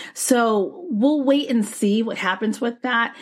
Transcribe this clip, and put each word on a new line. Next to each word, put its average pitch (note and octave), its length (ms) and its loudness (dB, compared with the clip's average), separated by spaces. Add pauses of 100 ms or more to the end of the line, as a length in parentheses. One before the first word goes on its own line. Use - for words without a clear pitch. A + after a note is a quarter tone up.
(120)
So A3 800 0
we'll C#4 320 2
wait C#4 260 2
and A#3 160 2
see G#3 380 0
what G#3+ 160 -4
happens G3 420 -2
with A#3 220 -4
that. A#3 400 -2